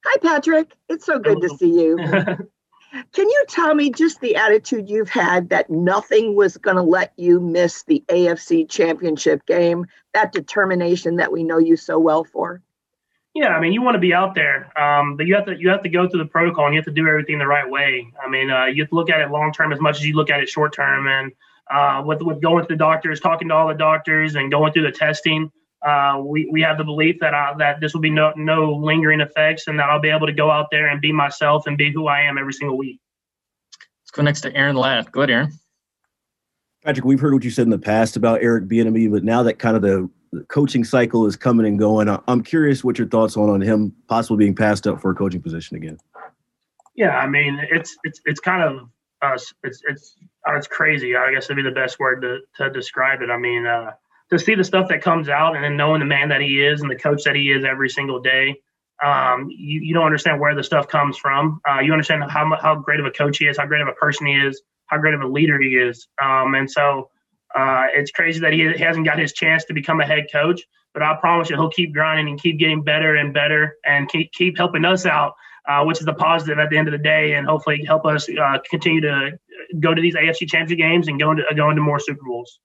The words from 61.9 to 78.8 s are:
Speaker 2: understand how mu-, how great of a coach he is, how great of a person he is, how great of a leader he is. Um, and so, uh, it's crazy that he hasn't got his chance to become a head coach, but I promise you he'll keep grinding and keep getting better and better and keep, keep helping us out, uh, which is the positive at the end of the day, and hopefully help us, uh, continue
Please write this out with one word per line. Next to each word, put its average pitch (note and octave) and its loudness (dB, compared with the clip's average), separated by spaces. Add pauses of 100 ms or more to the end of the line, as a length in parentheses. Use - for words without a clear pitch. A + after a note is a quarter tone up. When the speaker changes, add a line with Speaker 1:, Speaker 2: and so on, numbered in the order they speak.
Speaker 2:
understand D#3 0
how D3+ -2
mu-, D#3 0
how D#3 2
great D3 -2
of C#3+ -4
a B2+ -2
coach C#3+ -2
he D3 0
is, C#3+ 0
how C#3+ -2
great D3 -2
of C#3 -2
a B2+ -6
person D3 -2
he C#3+ 0
is, C#3 0 (240)
how D3+ -2
great D3+ 2
of C#3+ -4
a C3 -4
leader C#3+ 2
he C3 2
is. A#2+ -2 (140)
Um, C3+ 2
and C3+ -2
so, C#3+ 0 (460)
uh, C3 0
it's C#3+ -2
crazy E3 -2
that D#3 2
he D#3+ 2
hasn't E3 0
got D3+ 0
his D3+ -2
chance D#3+ 0
to - -12
become D#3+ -2
a C#3 0
head D3 0
coach, E3 0 (320)
but D3 -4
I D#3 0
promise E3 2
you D3+ -4
he'll D#3 0
keep D#3 -2
grinding D#3 0
and C#3+ -8
keep D#3+ -2
getting D#3 0
better D3+ 2
and C#3+ 0
better D3+ 0 (100)
and C#3+ 0
keep, D#3+ -4
keep F3+ -2
helping E3+ 0
us F#3 2
out, D3+ 0 (300)
uh, C#3+ 2
which E3 -2
is D#3+ -10
the D#3 -2
positive D#3 0
at D3+ 2
the D3+ 0
end D#3 2
of D3 -4
the D3 -6
day, D3+ 2
and C#3+ -2
hopefully D3+ -2
help D#3 2
us, D3+ 0
uh, C#3 0 (100)
continue D#3+ 0